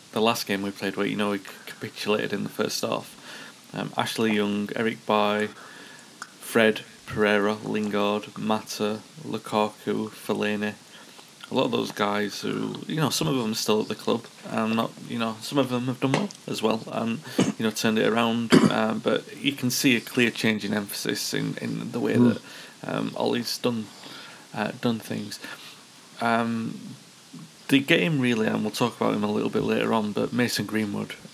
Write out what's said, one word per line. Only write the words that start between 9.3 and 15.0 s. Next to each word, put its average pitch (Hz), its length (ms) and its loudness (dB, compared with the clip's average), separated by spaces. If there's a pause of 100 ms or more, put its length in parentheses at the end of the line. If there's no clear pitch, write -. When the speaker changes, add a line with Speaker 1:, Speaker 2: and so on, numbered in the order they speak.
Speaker 1:
Fellaini. 104 640 -2 (800)
A - 20 -4
lot 127 120 4
of 127 60 0
those 113 200 0
guys 104 500 0
who, 107 340 -2 (120)
you - 80 -4
know, 156 140 2
some - 180 0
of 151 100 2
them 110 140 0
are 113 40 -2
still 107 260 2
at 110 60 -4
the - 80 -4
club. 113 300 0 (240)
Um, 113 260 0
not, 113 160 0 (160)